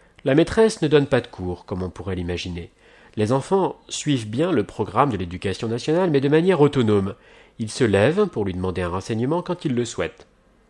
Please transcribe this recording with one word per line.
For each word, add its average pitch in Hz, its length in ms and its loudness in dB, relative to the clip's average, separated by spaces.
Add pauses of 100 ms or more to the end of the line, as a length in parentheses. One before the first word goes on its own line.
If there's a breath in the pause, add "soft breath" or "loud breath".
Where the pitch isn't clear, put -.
(240 soft breath)
La 135 100 2
maîtresse 214 480 2
ne 156 60 0
donne 143 200 4
pas 123 120 2
de - 80 -6
cours, 90 380 -8
comme 92 180 -6
on 92 60 -4
pourrait 95 260 -8
l'imaginer. 87 560 -6 (460 soft breath)
Les 107 160 2
enfants 160 440 0 (120)
suivent 123 400 -2
bien 156 240 0
le 110 100 2
programme 117 480 0
de 101 60 -4
l'Éducation 92 500 -6
nationale, 156 420 -2
mais 143 120 2
de 143 80 0
manière 160 320 4
autonome. 107 540 2 (440 loud breath)
Ils 113 100 -6
se - 140 -2
lèvent 123 440 4
pour 107 180 -4
lui 95 80 -4
demander 92 280 -4
un 87 80 -2
renseignement 117 520 -2
quand 175 240 -6
ils 131 100 -2
le 120 80 0
souhaitent. - 420 -8 (440)